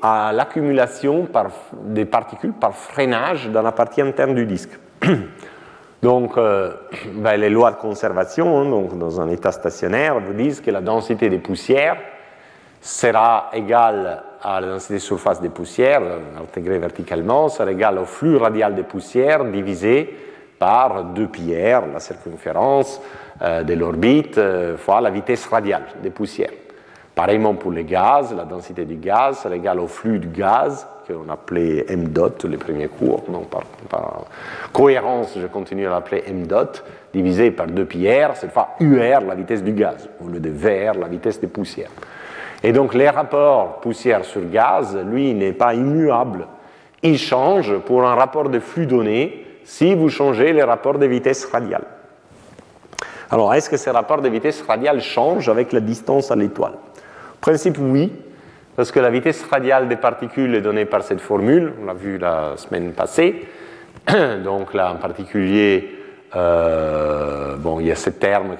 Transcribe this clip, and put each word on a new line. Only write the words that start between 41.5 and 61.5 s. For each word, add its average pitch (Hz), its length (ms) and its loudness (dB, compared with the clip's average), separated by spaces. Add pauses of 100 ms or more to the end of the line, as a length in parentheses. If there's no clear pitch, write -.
Et 117 80 4
donc 127 220 4
les 135 160 6
rapports 143 720 2
poussière 117 460 0
sur - 200 -8
gaz, 110 520 2
lui, 120 360 -2
n'est 98 200 0
pas 117 200 2
immuable. 127 760 0 (560)
Il 160 140 6
change 131 600 2
pour 127 260 4
un 123 100 4
rapport 139 340 2
de 123 100 0
flux 165 280 -4
donné 120 600 0 (200)
si 180 280 2
vous 160 120 4
changez 139 460 2
les 131 100 6
rapports 120 340 2
de 143 80 4
vitesse 127 400 2
radiale. 110 380 -4 (1500)
Alors, 113 240 4
est-ce 147 160 2
que 147 60 0
ces 135 160 -2
rapports 123 300 2
de 135 80 2
vitesse 135 360 -2
radiale 131 360 0
changent 143 480 0
avec 117 240 2
la 117 80 4
distance 131 500 0
à 117 60 2
l'étoile ? - 340 0
En - 720 -20
principe, 156 360 2
oui, 139 360 2 (640)
parce 123 140 0
que 139 100 4
la 123 80 6
vitesse 127 340 0
radiale 131 460 2
des 120 80 0
particules 120 580 0
est 107 60 2
donnée 104 240 0
par 98 180 0
cette 95 160 -2
formule, 123 640 2